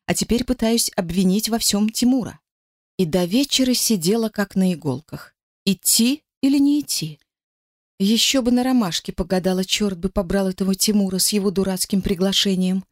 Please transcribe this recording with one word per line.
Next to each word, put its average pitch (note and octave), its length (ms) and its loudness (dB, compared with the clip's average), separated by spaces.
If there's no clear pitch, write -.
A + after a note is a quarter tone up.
а F3 80 -2
теперь A3+ 300 -2
пытаюсь A#3 520 0
обвинить F#3 520 0
во A3+ 100 -2
всём G#3 320 0
Тимура. B3 500 0
И F#3 80 2
до F3+ 200 0
вечера B3+ 500 0
сидела A3 560 0
как - 260 -6
на F#3 160 2
иголках. D3 600 -8
Идти A3+ 580 0
или C#4 160 4
не C#4+ 220 4
идти? D#3 400 -8
Ещё A3 440 2
бы A#3 80 0
на B3 140 2
ромашке A#3 480 0
погадала, F#3 520 0
чёрт F#3+ 340 -2
бы F3+ 100 -4
побрал F#3+ 400 -2
этого F#3+ 260 -2
Тимура G3 440 0
с - 140 0
его G3+ 180 0
дурацким F#3 520 -2
приглашением. F#3+ 880 0